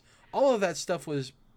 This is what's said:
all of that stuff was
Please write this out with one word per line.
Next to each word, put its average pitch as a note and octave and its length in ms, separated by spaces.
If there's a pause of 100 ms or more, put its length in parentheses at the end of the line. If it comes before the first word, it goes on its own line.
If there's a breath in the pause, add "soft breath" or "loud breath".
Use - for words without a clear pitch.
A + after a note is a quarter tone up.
(340 soft breath)
all C4 220
of G3+ 60
that E3+ 160
stuff - 280
was C#3+ 280 (240)